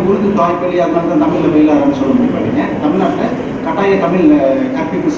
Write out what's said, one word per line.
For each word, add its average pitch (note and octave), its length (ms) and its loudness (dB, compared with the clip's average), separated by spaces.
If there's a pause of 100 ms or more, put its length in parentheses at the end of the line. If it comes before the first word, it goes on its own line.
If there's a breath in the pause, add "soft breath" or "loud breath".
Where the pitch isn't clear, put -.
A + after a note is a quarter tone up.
உருது G3+ 280 0
தாய்மொழி, F3 440 0
அதனால E3 320 0
தான் D3+ 140 2
தமிழ்ல D#3+ 280 0
ஃபெயில் D3+ 200 4
ஆகிறான்னு C#3 280 2
சொல்ல C3 140 0
முடியும். A#2+ 220 2
பாருங்க, - 280 -2 (180)
தமிழ்நாட்டுல - 420 0 (400)
கட்டாய G3 320 0
தமிழ், F3+ 300 2 (100)
அஹ், C3+ 360 0
கற்பிப்பு D#3+ 460 -4